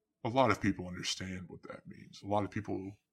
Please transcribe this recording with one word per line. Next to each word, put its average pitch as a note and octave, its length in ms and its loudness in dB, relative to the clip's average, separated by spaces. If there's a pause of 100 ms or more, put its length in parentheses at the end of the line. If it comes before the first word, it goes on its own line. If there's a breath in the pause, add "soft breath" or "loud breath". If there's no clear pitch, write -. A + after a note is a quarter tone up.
(240)
A A#2+ 60 -2
lot B2 220 8
of F#2+ 80 2
people F#2 280 0
understand F#2 600 -4
what - 160 -16
that - 240 -12
means. - 360 -16
A G2+ 40 -10
lot G#2 160 2
of F#2+ 80 -4
people G2 460 -4 (160)